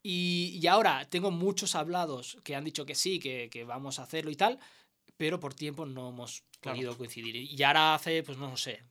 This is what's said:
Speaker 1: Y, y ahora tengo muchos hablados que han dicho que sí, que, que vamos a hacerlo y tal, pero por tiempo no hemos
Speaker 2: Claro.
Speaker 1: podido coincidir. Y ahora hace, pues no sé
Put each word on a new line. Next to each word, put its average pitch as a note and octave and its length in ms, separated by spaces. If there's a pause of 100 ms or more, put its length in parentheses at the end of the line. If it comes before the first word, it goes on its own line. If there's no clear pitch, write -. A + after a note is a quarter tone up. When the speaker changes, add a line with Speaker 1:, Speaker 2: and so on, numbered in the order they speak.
Speaker 1:
Y, F3+ 600
y E3+ 60
ahora E3+ 420
tengo F3+ 220
muchos F#3 440
hablados D#3 680
que C#3+ 120
han C#3+ 100
dicho D3+ 200
que C#3+ 100
sí, F#3 240
que, B2 300
que A#2 140
vamos C3 360
a C3 40
hacerlo D#3 280
y C#3+ 40
tal, G#3 240 (560)
pero D#3+ 240
por C#3 140
tiempo D3 320
no C3 240
hemos B2 340 (160)
Speaker 2:
Claro. C3 180
Speaker 1:
podido A#2+ 200
coincidir. A2+ 400
Y C#3 260
ahora D#3 320
hace, D#3+ 280
pues C3+ 140
no C3 200
sé - 340